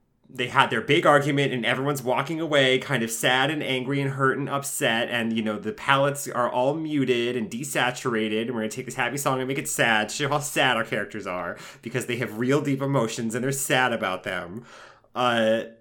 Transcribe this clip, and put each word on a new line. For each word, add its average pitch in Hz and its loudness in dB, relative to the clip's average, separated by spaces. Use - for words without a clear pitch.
they 123 -4
had 131 4
their 117 0
big 165 2
argument 143 4
and 117 -2
everyone's 135 0
walking 135 -2
away 139 4
kind 127 -2
of 110 -4
sad 135 2
and 151 -2
angry 131 -2
and 139 0
hurt 135 2
and 139 -4
upset. 135 0
And, 113 0
you 113 0
know, 107 -2
the 104 -6
palettes 139 2
are 120 0
all 127 2
muted 127 0
and 110 -4
desaturated. 117 -2
And 123 -6
we're 117 -4
gonna 110 -4
take 123 -8
this 117 -10
happy 127 -2
song 139 0
and 127 -4
make 135 -2
it 110 -6
sad. 110 2
Show 147 -2
how 147 0
sad 139 2
our 113 0
characters 104 -6
are 90 -6
because 117 -4
they 120 -2
have 107 -4
real 127 2
deep 135 -2
emotions 120 -2
and 123 -2
they're 135 0
sad 127 2
about 95 -2
them. 92 -6
Uh, 117 2